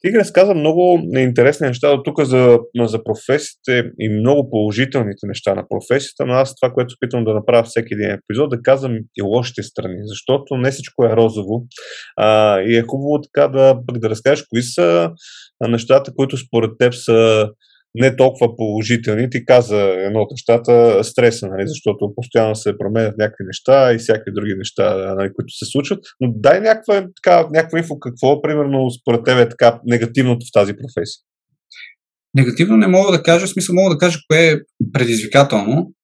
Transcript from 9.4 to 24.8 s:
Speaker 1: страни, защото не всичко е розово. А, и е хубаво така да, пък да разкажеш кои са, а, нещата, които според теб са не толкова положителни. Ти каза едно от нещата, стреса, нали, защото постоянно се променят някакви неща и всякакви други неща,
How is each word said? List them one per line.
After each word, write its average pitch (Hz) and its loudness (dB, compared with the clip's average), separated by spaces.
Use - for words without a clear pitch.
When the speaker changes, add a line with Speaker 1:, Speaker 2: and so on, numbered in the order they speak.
Speaker 1:
страни, 95 -10
защото 131 -6
не 127 -2
всичко - -4
е 110 2
розово. 113 -2
А, 107 2
и 113 0
е 117 2
хубаво 139 -4
така 143 0
да, 135 4
пък 123 -8
да 110 -4
разкажеш 139 -2
кои 117 -2
са, 170 0
а, 113 -4
нещата, 131 0
които 135 -2
според 113 -4
теб 123 2
са 113 2
не 123 0
толкова 131 2
положителни. 113 -4
Ти 120 -8
каза 107 4
едно 98 0
от 98 -2
нещата, 117 4
стреса, 113 0
нали, 95 -8
защото 104 -6
постоянно 113 -2
се 104 -6
променят 107 -4
някакви 104 -4
неща 127 4
и 113 -2
всякакви 110 -2
други 104 -6
неща, 98 -4